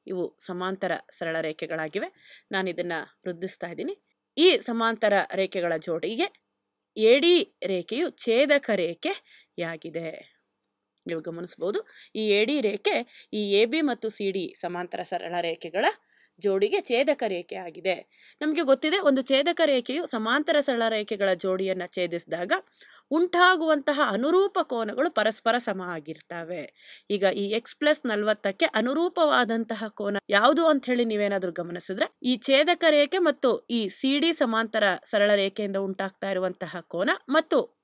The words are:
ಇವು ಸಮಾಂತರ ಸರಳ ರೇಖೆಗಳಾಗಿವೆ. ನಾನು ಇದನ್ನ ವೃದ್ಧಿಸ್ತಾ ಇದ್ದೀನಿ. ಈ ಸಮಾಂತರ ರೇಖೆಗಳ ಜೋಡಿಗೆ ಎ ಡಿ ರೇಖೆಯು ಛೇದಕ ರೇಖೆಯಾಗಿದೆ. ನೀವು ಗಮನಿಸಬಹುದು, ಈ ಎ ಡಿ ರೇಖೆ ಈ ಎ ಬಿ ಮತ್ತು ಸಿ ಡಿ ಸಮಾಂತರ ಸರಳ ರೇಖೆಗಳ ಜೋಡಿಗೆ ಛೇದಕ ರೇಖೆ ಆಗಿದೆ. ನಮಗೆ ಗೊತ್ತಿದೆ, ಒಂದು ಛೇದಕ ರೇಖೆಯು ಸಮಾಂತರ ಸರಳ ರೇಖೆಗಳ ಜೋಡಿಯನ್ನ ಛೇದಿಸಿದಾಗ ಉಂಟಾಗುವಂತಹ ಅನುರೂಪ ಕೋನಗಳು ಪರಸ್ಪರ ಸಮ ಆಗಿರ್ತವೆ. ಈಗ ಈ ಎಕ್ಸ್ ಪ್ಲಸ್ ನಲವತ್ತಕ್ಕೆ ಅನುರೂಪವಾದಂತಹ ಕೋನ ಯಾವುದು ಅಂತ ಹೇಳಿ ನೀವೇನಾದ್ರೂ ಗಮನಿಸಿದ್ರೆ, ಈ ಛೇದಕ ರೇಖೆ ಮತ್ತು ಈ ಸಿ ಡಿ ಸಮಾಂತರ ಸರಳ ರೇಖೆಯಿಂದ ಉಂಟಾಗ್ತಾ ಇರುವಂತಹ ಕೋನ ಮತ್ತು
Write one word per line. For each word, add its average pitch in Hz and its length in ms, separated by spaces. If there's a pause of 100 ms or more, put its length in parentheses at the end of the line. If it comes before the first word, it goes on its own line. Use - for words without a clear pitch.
ಇವು 180 380
ಸಮಾಂತರ 185 460 (200)
ಸರಳ 165 300
ರೇಖೆಗಳಾಗಿವೆ. 160 680 (420)
ನಾನು 190 180
ಇದನ್ನ 170 280 (280)
ವೃದ್ಧಿಸ್ತಾ 180 420
ಇದ್ದೀನಿ. 240 280 (420)
ಈ 330 200
ಸಮಾಂತರ 226 560 (200)
ರೇಖೆಗಳ 185 440
ಜೋಡಿಗೆ 175 500 (680)
ಎ 220 220
ಡಿ 339 160 (300)
ರೇಖೆಯು 196 440
ಛೇದಕ 277 640
ರೇಖೆಯಾಗಿದೆ. 170 1300 (1000)
ನೀವು 165 140
ಗಮನಿಸಬಹುದು, 170 580 (360)
ಈ 220 140
ಎ 202 160
ಡಿ 285 160
ರೇಖೆ 214 340 (380)
ಈ 214 180
ಎ 202 140
ಬಿ 269 160
ಮತ್ತು 240 280
ಸಿ 202 220
ಡಿ 185 140 (160)
ಸಮಾಂತರ 175 420
ಸರಳ 175 380
ರೇಖೆಗಳ 170 440 (540)
ಜೋಡಿಗೆ 202 420
ಛೇದಕ 262 460
ರೇಖೆ 185 280
ಆಗಿದೆ. 180 380 (480)
ನಮಗೆ 302 200
ಗೊತ್ತಿದೆ, 294 360
ಒಂದು 285 240
ಛೇದಕ 277 440
ರೇಖೆಯು 277 420
ಸಮಾಂತರ 254 520
ಸರಳ 247 300
ರೇಖೆಗಳ 208 440
ಜೋಡಿಯನ್ನ 185 520
ಛೇದಿಸಿದಾಗ 175 680 (600)
ಉಂಟಾಗುವಂತಹ 320 960
ಅನುರೂಪ 320 560
ಕೋನಗಳು 240 500
ಪರಸ್ಪರ 226 460
ಸಮ 208 240
ಆಗಿರ್ತವೆ. 165 840 (460)
ಈಗ 202 140
ಈ 202 260
ಎಕ್ಸ್ 220 260
ಪ್ಲಸ್ 294 300
ನಲವತ್ತಕ್ಕೆ 214 600
ಅನುರೂಪವಾದಂತಹ 247 1200
ಕೋನ 208 300 (120)
ಯಾವುದು 262 360
ಅಂತ 302 200
ಹೇಳಿ 240 200
ನೀವೇನಾದ್ರೂ 202 460
ಗಮನಿಸಿದ್ರೆ, 175 560 (160)
ಈ 247 140
ಛೇದಕ 294 520
ರೇಖೆ 294 280
ಮತ್ತು 311 320 (200)
ಈ 220 200
ಸಿ 269 300
ಡಿ 330 140
ಸಮಾಂತರ 226 500 (200)
ಸರಳ 208 320
ರೇಖೆಯಿಂದ 196 400
ಉಂಟಾಗ್ತಾ 196 560
ಇರುವಂತಹ 185 500
ಕೋನ 185 280 (200)
ಮತ್ತು 311 300 (240)